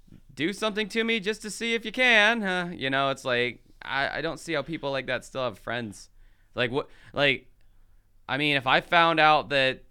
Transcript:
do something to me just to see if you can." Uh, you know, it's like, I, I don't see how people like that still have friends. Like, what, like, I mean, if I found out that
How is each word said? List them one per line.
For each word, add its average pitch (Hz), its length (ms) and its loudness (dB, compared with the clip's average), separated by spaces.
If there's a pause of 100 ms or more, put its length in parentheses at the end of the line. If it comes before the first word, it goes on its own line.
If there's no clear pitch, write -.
(340)
do 156 200 -2
something 214 360 -4
to 226 140 -2
me 226 160 0
just 208 240 -6
to 220 60 -12
see 226 240 -4
if 226 120 -4
you 220 60 -6
can." 233 520 4
Uh, 180 320 -2
you 135 140 -4
know, 135 200 2
it's 131 160 -6
like, 123 380 0 (180)
I, 135 360 -4
I 139 40 -4
don't 156 180 -6
see 165 140 -8
how 143 80 -2
people 139 300 -6
like 135 160 -4
that 120 180 -4
still 135 180 -6
have 110 140 -4
friends. 113 520 -8 (460)
Like, 120 160 0
what, 143 180 -4 (240)
like, 135 340 2 (800)
I 127 80 -2
mean, 147 200 2
if 127 100 -2
I 151 140 4
found 165 380 4
out 151 300 4
that 135 420 0